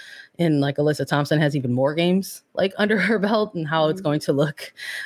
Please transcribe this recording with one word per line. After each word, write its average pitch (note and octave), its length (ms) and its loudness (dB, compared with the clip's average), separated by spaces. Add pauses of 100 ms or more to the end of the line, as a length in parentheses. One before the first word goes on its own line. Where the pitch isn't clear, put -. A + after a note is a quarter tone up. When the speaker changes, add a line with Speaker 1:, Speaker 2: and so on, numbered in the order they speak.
(380)
Speaker 1:
in, D#3 240 2
like, C#3 160 -2
Alyssa D3 300 0
Thompson D3 320 2
has D3+ 160 2
even B2+ 180 -2
more C3+ 220 0
games, F3+ 480 0 (100)
like, G3 220 -2
<laughs> - 20 -18
under G#3+ 220 2
her G3+ 180 0
belt G#3 380 0
and D#3+ 120 -4
how D#3 200 2
it's F#3 140 -2
Speaker 2:
Mm-hmm. - 20 -8
Speaker 1:
going D3+ 160 0
to D3+ 140 -2
look, D3 380 -2 (340)